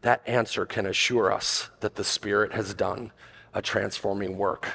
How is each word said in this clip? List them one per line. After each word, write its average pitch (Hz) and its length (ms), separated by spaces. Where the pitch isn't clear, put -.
that 120 240
answer 117 400
can 104 200
assure 98 460
us - 480
that - 160
the 104 80
Spirit 104 500
has 101 200
done 95 380
a - 80
transforming 101 760
work 98 380